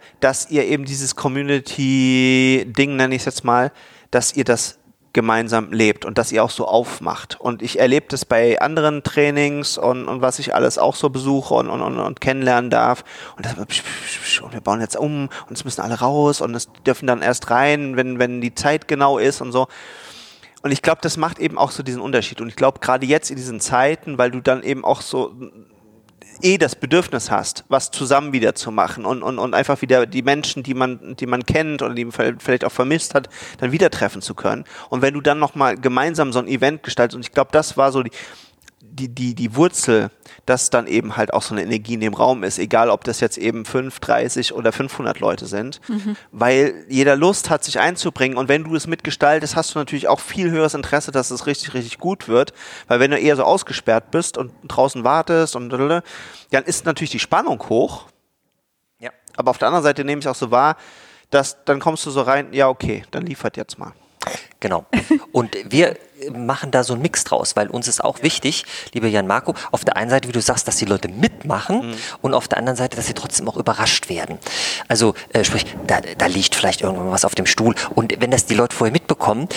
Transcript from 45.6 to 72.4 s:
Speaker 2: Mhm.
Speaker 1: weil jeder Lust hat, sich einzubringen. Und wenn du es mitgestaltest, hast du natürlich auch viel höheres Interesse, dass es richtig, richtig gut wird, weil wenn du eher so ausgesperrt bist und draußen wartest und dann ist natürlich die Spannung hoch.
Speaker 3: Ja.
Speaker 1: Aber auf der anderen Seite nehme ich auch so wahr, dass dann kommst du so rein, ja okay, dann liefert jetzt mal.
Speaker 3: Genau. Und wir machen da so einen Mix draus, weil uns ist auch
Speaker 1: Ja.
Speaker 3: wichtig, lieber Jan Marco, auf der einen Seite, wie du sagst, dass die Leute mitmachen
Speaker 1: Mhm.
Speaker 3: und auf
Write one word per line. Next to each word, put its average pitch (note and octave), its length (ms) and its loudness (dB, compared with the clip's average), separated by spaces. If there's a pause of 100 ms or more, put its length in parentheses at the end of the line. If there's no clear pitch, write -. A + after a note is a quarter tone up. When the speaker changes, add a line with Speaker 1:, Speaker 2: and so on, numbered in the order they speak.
Speaker 2:
Mhm. G#3 280 -6 (160)
Speaker 1:
weil B2 560 2
jeder C3+ 280 4
Lust F3+ 360 2
hat, D3+ 120 2
sich - 160 -2
einzubringen. D3 580 0
Und C3 100 -2
wenn D3+ 160 2
du D#3+ 120 -4
es D3+ 120 -6
mitgestaltest, D#3 680 0
hast - 200 -2
du D#3+ 40 -2
natürlich C#3 280 -4
auch C3 120 4
viel F3+ 300 -4
höheres D#3+ 240 2
Interesse, C#3+ 380 -2
dass C3+ 200 0
es B2 140 -8
richtig, - 300 -4
richtig A#2+ 240 -8
gut F#3+ 280 -4
wird, B2 260 4 (340)
weil A#2+ 120 4
wenn C#3 120 4
du C#3 80 2
eher D3 160 4
so C3 80 2
ausgesperrt A2+ 680 2
bist - 280 -2
und B2 140 -6 (160)
draußen B2+ 360 0
wartest D#3+ 520 2
und B2 140 -8
dann C3+ 960 -2
ist - 200 -4
natürlich D#3+ 260 -4
die A2+ 80 -4
Spannung F#3 500 0
hoch. - 360 0 (920)
Speaker 3:
Ja. A#2+ 100 -14 (260)
Speaker 1:
Aber B2 160 0
auf - 80 -6
der - 80 2
anderen D#3+ 160 2
Seite C#3+ 220 2
nehme C#3+ 160 -4
ich C#3+ 60 -6
auch B2+ 80 -2
so B2 140 -4
wahr, C3+ 280 4 (520)
dass - 360 0
dann C#3 140 2
kommst D#3 260 -2
du D3+ 40 -8
so C3+ 120 0
rein, C3+ 320 2
ja C3+ 160 4
okay, G#2+ 420 -4
dann - 140 -6
liefert - 320 -8
jetzt - 200 -12
mal. - 140 -14 (680)
Speaker 3:
Genau. F#3 260 -2 (460)
Und A#2+ 240 0 (140)
wir C#3 280 4 (360)
machen B2 380 -6
da B2+ 120 4
so B2+ 100 -2
einen A#2+ 100 -2
Mix - 200 -2
draus, - 320 -2
weil G#2 120 2
uns A#2+ 200 -6
ist - 160 0
auch - 140 0
Speaker 1:
Ja. - 60 -4
Speaker 3:
wichtig, D#3 420 -2 (260)
lieber A2+ 160 -2
Jan G#2 200 2
Marco, A#2 260 0 (180)
auf - 140 -2
der - 120 2
einen A2+ 120 -2
Seite, C3 180 2
wie B2 40 -8
du A#2 100 0
sagst, A2+ 260 0
dass A2+ 100 0
die A2+ 80 -2
Leute G2 240 0
mitmachen F#3 800 -2
Speaker 1:
Mhm. A2+ 60 -8 (260)
Speaker 3:
und C3+ 120 0
auf - 140 0